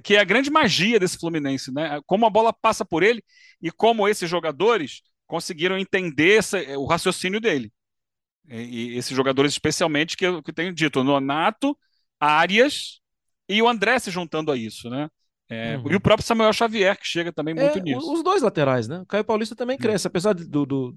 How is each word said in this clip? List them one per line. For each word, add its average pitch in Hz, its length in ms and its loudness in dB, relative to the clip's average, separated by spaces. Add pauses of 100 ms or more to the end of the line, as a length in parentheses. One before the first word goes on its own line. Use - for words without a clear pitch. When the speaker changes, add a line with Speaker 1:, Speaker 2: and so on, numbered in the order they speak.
Speaker 1:
que 202 140 2
é 208 40 8
a 208 60 6
grande 247 260 2
magia 226 480 2
desse 180 180 -2
Fluminense, 143 560 -4
né? 147 320 -4
Como 214 200 2
a 220 40 6
bola 220 240 4
passa 220 300 0
por 165 180 0
ele 220 220 2 (380)
e 165 100 -4
como 220 360 2
esses 190 220 -2
jogadores 165 720 0 (240)
conseguiram 170 520 -4
entender 185 600 2
essa, - 180 -2 (200)
o 139 80 -4
raciocínio 185 540 -2
dele. 147 320 -2 (800)
E, 120 440 -10
e 123 40 -4
esses 123 180 -6
jogadores 135 380 2
especialmente 156 640 -2
que 185 80 -2
eu, 180 180 -2
que 165 80 -12
eu - 40 -12
tenho 175 180 -4
dito, 151 260 0
o 127 40 2
Nonato, 147 760 0 (420)
Arias 175 800 2 (500)
e 214 120 2
o 226 80 6
André 233 300 2
se 202 120 -10
juntando 156 400 -4
a 135 60 0
isso, 113 320 -8
né? 147 200 -6 (400)
É, 113 280 -6
Speaker 2:
Uhum. 131 140 -6
Speaker 1:
e 180 40 0
o 202 60 0
próprio 214 240 4
Samuel 220 280 4
Xavier, 214 440 0
que - 100 -12
chega 170 260 -4
também 156 200 -4
muito 277 240 0
Speaker 2:
É, 190 40 -6
Speaker 1:
nisso. 247 280 -4
Speaker 2:
o, 285 40 -4
os 330 100 -4
dois 381 180 2
laterais, 135 460 0
né? 165 140 -10
O 180 40 -18
Caio 208 200 -2
Paulista 220 300 -2
também 254 220 -4
Speaker 1:
Sim. - 40 -10
Speaker 2:
cresce, 214 260 0
apesar 190 260 0
de, 170 120 -6
do, 143 200 -2
do, 131 320 -4